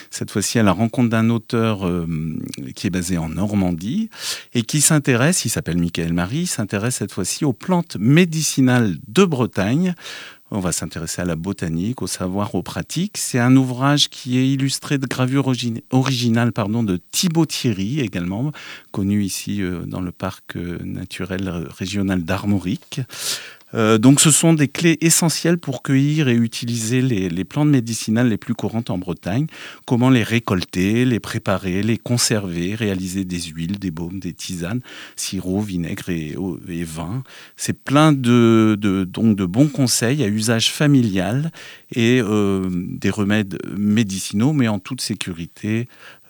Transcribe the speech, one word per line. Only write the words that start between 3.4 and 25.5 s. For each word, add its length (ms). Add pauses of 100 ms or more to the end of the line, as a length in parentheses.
et 80
qui 180
s'intéresse, 640
il 40
s'appelle 280
Michael 360
Marie, 340
s'intéresse 480
cette 160
fois-ci 340
aux 80
plantes 460
médicinales 1000 (100)
de 160
Bretagne. 720 (560)
On 120
va 100
s'intéresser 500
à 40
la 100
botanique, 640
au 60
savoir, 480
aux 80
pratiques. 560
C'est 200
un 160
ouvrage 540
qui 300
est 100
illustré 480
de 80
gravures 400
origine-, 360 (100)
originales, 600
pardon, 280
de 180 (120)
Thibaut 340
Thierry, 540
également 520 (400)
connu 320
ici, 380
euh, 240
dans 160
le 100
parc, 440
euh, 280
naturel, 640
euh, 220
régional 540
d'Armorique. 800 (760)
Euh, 220
donc 240
ce 80
sont 240
des 140
clés 340
essentielles 560